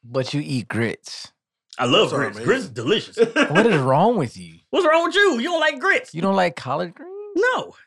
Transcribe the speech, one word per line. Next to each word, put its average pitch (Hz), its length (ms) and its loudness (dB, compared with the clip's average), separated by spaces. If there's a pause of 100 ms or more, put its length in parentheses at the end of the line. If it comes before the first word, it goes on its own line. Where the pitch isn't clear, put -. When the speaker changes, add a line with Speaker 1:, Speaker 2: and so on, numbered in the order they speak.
Speaker 1:
But 123 280 -4
you 147 120 -2
eat 127 240 -4
grits. - 640 -6 (460)
Speaker 2:
I - 80 0
love 254 240 4
Speaker 3:
Those - 20 -4
are 147 60 -2
Speaker 2:
grits. 117 180 -4
Speaker 3:
amazing. 113 100 -10
Speaker 2:
Grits 240 180 0
is 143 60 -14
delicious. 123 480 -2
Speaker 3:
<laughs> 233 320 2
Speaker 1:
What 202 160 4
is 175 140 4
wrong 156 360 4
with 139 200 -4
you? 160 200 -16 (140)
Speaker 2:
What's 330 160 2
wrong 330 180 4
with 339 120 -4
you? 381 240 4
You 294 80 -2
don't 330 120 -2
like 302 200 0
grits? - 340 0
Speaker 1:
You 165 80 -6
don't 196 140 2
like 180 180 2
collard 165 400 -6
greens? 359 180 -18 (240)
Speaker 2:
No. 440 380 0 (120)